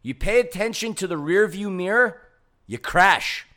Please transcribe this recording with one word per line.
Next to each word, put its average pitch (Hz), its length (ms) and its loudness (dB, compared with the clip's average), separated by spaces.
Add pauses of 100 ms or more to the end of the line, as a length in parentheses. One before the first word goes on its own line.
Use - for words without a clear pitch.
You 127 140 -8
pay 214 240 2
attention 226 560 -2
to 190 140 -6
the 170 100 -4
rear 180 300 2
view 196 200 -8
mirror, 196 540 0 (460)
you 110 100 -8
crash. - 800 2